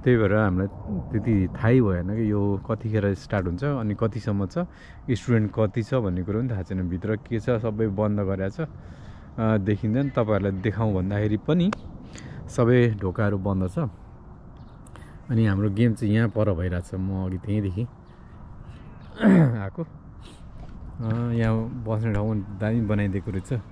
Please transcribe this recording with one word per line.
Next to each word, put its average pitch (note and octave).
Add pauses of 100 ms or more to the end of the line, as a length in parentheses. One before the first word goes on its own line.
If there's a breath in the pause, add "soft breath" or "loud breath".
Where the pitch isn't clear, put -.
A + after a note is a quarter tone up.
त्यही B2+
भएर G#2
हामीलाई G2+ (460)
त्यति G2+
थाहै B2
भएन F#2+
कि A2
यो G2+
कतिखेर G#2+
स्टार्ट F#2
हुन्छ F2
अनि A#2+
कतिसम्म G2+
छ, F#2 (520 loud breath)
स्टुडेन्ट A2
कति A2
छ A#2+
भन्ने F#2
कुरो G2
पनि C3
थाहा F#2+
छैन। F#2
भित्र G2
के A2
छ, B2+ (120)
सबै A2
बन्द G#2
गरेको F#2+
छ, - (760 loud breath)
अ, A2
देखिँदैन। G#2+
तपाईँहरूलाई G#2
देखाउँ G#2
भन्दाखेरि G#2
पनि F3 (800 loud breath)
सबै A#2+
ढोकाहरू G2+
बन्द F#2+
छ। - (1500 loud breath)
अनि A2+
हाम्रो G2+
गेम A2
चाहिँ G#2
यहाँ A2+
पर G#2+
भइरहेछ, F2
म F#2+
अघि F#2
त्यहीँदेखि G2+
<clears throat> -
आएको। G2
अ, -
यहाँ A2+ (320)
बस्ने A2
ठाउँ G2+
दामी A2
बनाइदिएको G2+
रहेछ F#2 (200)